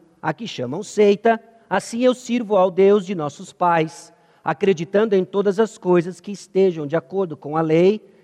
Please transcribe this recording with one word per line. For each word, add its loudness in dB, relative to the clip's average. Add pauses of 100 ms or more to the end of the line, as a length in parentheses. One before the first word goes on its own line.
(220)
a -4
que -10
chamam -8
seita, 0 (260)
assim -4
eu 4
sirvo -4
ao 4
Deus 4
de -8
nossos -8
pais, -2 (320)
acreditando 0
em 2
todas -2
as 0
coisas 0
que -16
estejam -2
de -6
acordo -4
com -8
a 0
lei 2 (240)